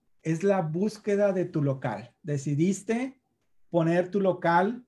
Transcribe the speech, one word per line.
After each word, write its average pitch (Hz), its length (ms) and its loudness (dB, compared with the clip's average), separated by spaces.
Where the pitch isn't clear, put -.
es 160 180 -2
la 196 180 2
búsqueda 202 680 0
de 180 140 0
tu 160 160 -2
local. 135 520 -4
Decidiste 180 1000 -2
poner 170 400 2
tu 202 100 -2
local. 180 680 2